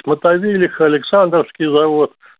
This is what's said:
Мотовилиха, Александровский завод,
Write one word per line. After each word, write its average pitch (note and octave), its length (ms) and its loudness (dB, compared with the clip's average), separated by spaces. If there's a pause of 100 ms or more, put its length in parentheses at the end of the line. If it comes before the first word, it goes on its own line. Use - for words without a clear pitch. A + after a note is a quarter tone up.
Мотовилиха, F3 800 0
Александровский D#3+ 800 0
завод, D3+ 460 0 (280)